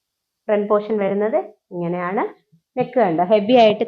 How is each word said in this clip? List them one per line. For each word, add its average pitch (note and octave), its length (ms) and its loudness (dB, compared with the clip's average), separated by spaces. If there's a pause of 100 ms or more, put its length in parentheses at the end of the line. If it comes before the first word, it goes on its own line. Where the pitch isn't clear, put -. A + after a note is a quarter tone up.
(460)
ഫ്രണ്ട് G#3 220 -2
പോർഷൻ G#3 300 -2
വരുന്നത് G3+ 380 -2 (340)
ഇങ്ങനെയാണ്. F3+ 840 -6 (260)
നെക്ക് B3 200 -4
കണ്ടോ? F3+ 260 2
ഹെവി G#3+ 280 2
ആയിട്ട് A3 360 4